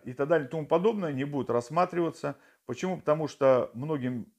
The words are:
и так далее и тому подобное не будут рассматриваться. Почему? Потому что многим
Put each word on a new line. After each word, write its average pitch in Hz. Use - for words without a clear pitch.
и 123
так 143
далее 160
и -
тому 156
подобное 175
не 139
будут 143
рассматриваться. 156
Почему? 175
Потому 151
что 131
многим 127